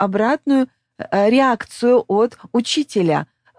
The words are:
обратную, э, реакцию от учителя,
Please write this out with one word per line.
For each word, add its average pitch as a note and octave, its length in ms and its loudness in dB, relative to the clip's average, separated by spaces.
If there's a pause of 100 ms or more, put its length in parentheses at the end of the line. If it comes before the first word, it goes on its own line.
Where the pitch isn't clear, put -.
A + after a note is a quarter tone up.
обратную, B3+ 640 0 (320)
э, G3+ 300 0
реакцию B3 760 0
от A3 300 -2 (160)
учителя, F#3+ 720 -2 (320)